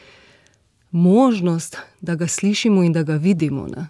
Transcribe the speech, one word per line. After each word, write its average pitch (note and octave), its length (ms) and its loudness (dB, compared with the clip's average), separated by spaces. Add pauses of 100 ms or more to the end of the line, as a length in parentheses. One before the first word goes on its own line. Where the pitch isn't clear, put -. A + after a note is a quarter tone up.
(960)
možnost, F3+ 800 2 (240)
da E3+ 140 -6
ga E3 120 -4
slišimo G3+ 560 0
in E3+ 100 2
da D#3+ 100 0
ga D3+ 140 -2
vidimo, D3+ 500 -2
ne. D#3+ 240 -10